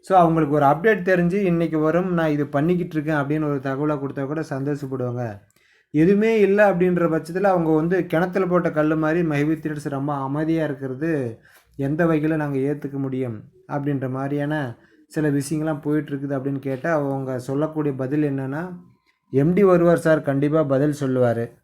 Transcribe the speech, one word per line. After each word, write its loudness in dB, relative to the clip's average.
So 4
அவங்களுக்கு 4
ஒரு 4
அப்டேட் 2
தெரிஞ்சு, 2
"இன்னைக்கு 0
வரும், 0
நான் 0
இது 0
பண்ணிக்கிட்டு 0
இருக்கேன்" -2
அப்படின்னு -2
ஒரு -2
தகவலை -2
கொடுத்தா -6
கூட -6
சந்தோஷப்படுவாங்க. -6
எதுவுமே 4
இல்ல 4
அப்படின்ற 2
பட்சத்துல -4
அவங்க 2
வந்து 2
கிணத்துல 0
போட்ட 2
கல்லு 0
மாதிரி 0
மைவி 0
த்ரெட்ஸ் -6
ரொம்ப -4
அமைதியா -2
இருக்கிறது -4
எந்த 0
வகையில 2
நாங்க -2
ஏத்துக்க -2
முடியும் -6
அப்படின்ற -4
மாதிரியான -4
சில 0
விஷயங்கள்லாம் -2
போயிட்டு -2
இருக்குது -4
அப்படின்னு -4
கேட்டா -4
அவங்க -2
சொல்லக்கூடிய -2
பதில் -2
என்னன்னா, -4
"எம் 4
டி 4
வருவார் 6
சார், 2
கண்டிப்பா 2
பதில் 2
சொல்லுவாரு. 0